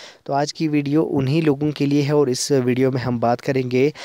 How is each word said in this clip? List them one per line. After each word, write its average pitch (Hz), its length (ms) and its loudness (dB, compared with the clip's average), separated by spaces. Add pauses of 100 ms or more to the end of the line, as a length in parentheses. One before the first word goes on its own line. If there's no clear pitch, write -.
(260)
तो 139 80 -6
आज 143 180 -2
की 160 160 -4
video 147 360 0
उन्हीं 143 380 0
लोगों 147 300 0
के 143 140 -2
लिए 143 160 2
है 143 120 0
और 143 160 4
इस 123 220 -4
video 127 400 2
में 131 100 -2
हम 123 180 -4
बात 117 220 0
करेंगे 131 520 0 (120)